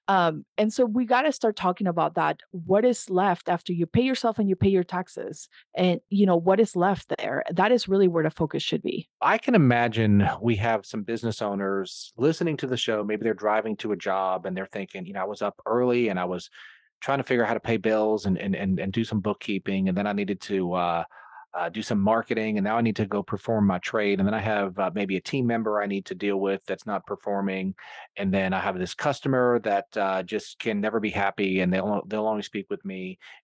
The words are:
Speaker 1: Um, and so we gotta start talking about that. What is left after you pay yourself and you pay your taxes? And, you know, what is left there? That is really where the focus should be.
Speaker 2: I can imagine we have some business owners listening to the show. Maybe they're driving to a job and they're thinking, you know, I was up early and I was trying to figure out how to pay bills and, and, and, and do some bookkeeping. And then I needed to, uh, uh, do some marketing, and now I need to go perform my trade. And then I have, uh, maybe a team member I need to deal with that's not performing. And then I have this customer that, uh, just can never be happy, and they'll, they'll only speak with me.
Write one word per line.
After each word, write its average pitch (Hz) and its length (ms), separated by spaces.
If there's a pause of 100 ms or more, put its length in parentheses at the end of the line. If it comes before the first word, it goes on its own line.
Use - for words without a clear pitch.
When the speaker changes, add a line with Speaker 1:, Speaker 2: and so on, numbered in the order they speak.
Speaker 1:
Um, 170 380 (100)
and 214 160
so 254 140
we 233 180
gotta 240 280
start 220 240
talking 185 300
about 165 280
that. 156 260 (120)
What 190 340
is 240 240
left 185 400
after 175 240
you 170 120
pay - 160
yourself 247 360
and 208 100
you 185 80
pay 196 140
your 180 140
taxes? - 640 (260)
And, 180 340
you 202 160
know, 185 120
what 190 240
is 214 160
left 180 420
there? 135 320
That 185 220
is 240 160
really 190 200
where 165 160
the 156 60
focus - 320
should - 200
be. - 280 (100)
Speaker 2:
I 180 180
can 247 160
imagine 113 720 (140)
we 117 160
have 110 300
some 110 160
business 113 400
owners 98 760
listening 156 420
to - 80
the 127 100
show. 107 280
Maybe 107 200
they're 110 100
driving 107 440
to 107 140
a 98 40
job 95 500
and 92 100
they're 95 100 (120)
thinking, 95 280
you 98 80
know, 98 80
I - 20
was 101 180
up 101 140 (100)
early 120 420
and 92 120
I 90 60
was 90 240 (540)
trying 139 140
to 127 100
figure 120 160
out 107 40
how 113 120
to - 0 (100)
pay 113 60
bills 107 500
and, 92 120
and, 98 240
and, 95 200
and 98 100
do 113 120
some 110 160
bookkeeping. 98 680
And 90 100
then 101 80
I 104 80
needed 101 260 (120)
to, 92 200
uh, 87 320 (540)
uh, 87 100
do 110 140
some 104 180
marketing, 110 560
and 101 80
now 107 140
I - 20
need 113 160
to 107 100
go 101 160
perform 107 440
my 92 120 (120)
trade. 104 280
And 95 80
then 104 80
I 110 60
have, 101 380
uh, 95 140
maybe 95 240
a 90 40
team 131 260
member 110 340
I 101 60
need 98 200
to 95 80
deal 98 260
with 98 260
that's - 200
not 101 200
performing. 98 680 (420)
And 98 180
then 95 180
I 95 140
have 95 120
this 90 160
customer 127 680
that, 101 260 (100)
uh, 95 280
just 101 340
can 104 220
never 110 180
be 104 120
happy, 98 500
and 90 120
they'll, 95 360
they'll 107 180
only 107 160
speak 98 280
with 98 140
me. 92 340 (260)